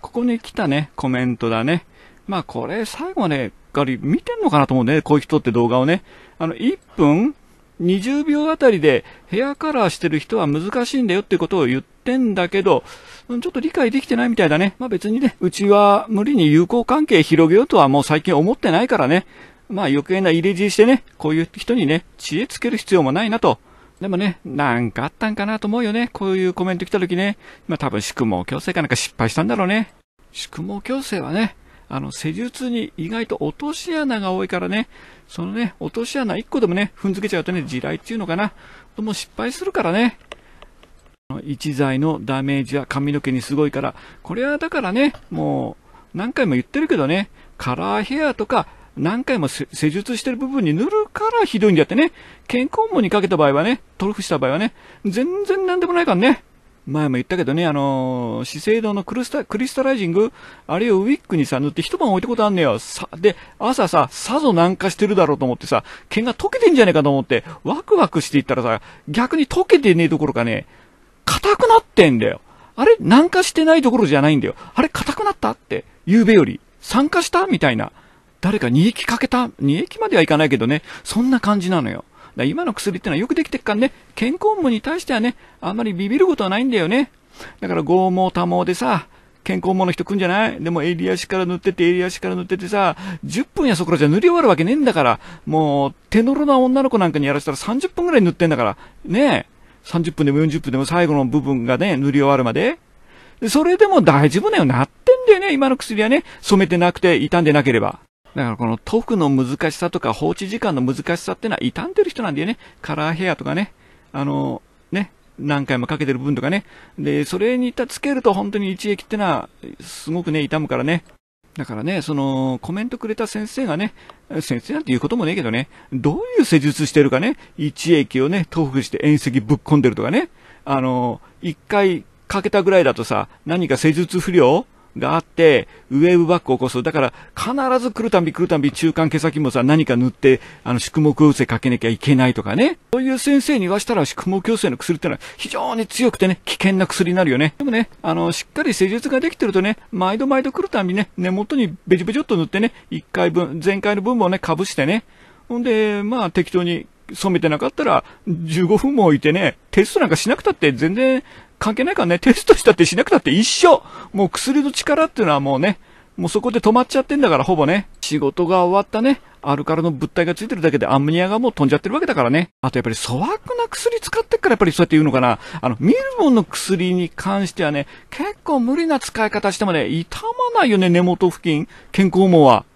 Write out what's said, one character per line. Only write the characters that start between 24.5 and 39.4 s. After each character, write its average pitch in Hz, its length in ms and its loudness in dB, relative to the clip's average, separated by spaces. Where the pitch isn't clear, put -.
ん 117 120 -4
か 120 120 -6
あ 147 40 -6
っ - 40 -8
た 220 180 -6
ん 214 60 -6
か 202 100 -4
な 214 140 -6
と 226 80 -6
思 226 120 -2
う 240 40 -2
よ 208 80 -2
ね。 233 220 -2
こ 190 180 -4
う 190 60 0
い 185 80 0
う 180 80 0
コ 180 100 -4
メ 185 120 -2
ン - 20 -8
ト 180 80 -6
来 - 40 -20
た 196 120 0
時 180 160 -2
ね。 202 200 -2
ま 170 80 -4
あ、 - 20 -10
多 139 120 -4
分 104 120 -4
宿 - 220 -6
毛 113 60 0
矯 - 180 -8
正 180 120 -6
か 170 80 -2
な 147 40 -2
ん - 20 -8
か 123 80 0
失 - 220 -6
敗 113 120 0
し - 40 -8
た 160 100 -2
ん 196 40 -2
だ 233 100 -2
ろ 190 80 0
う - 20 -2
ね。 208 260 -2
宿 - 300 -14
毛 196 140 -8
矯 262 280 -8
正 202 160 -8
は 135 140 -8
ね、 208 240 -4
あ 131 100 -8
の、 139 140 -10
施 - 180 -6
術 247 380 -8
に 233 260 -6
意 165 140 -8
外 226 180 -6
と - 140 -6
落 151 160 -6
と 294 160 -6
し 339 200 -8
穴 269 280 -2
が 190 100 -4
多 185 140 -4
い - 20 -10
か 180 140 -4
ら 180 80 -6
ね。 214 180 -4
そ 170 180 -10
の 190 60 -8
ね、 220 300 -4
落 - 120 -8
と 233 120 -4
し - 120 -8
穴 208 200 -4
一 226 120 -8
個 269 120 -2
で 214 60 4
も 170 60 0
ね、 196 220 -2
踏 - 140 -4
ん - 20 -2
づ 190 100 -4
け 208 60 -4
ち 196 80 -2
ゃ 165 60 -2
う - 20 -6
と 180 80 -6
ね、 175 120 -4
地 127 180 -6
雷 151 160 -6
っ - 20 -10
て - 140 -14
い - 20 -8
う 226 40 -6
の 190 60 -6
か 165 120 -4
な。 202 160 -4
も 214 160 -6
う - 20 -4
失 - 220 -10
敗 247 160 -4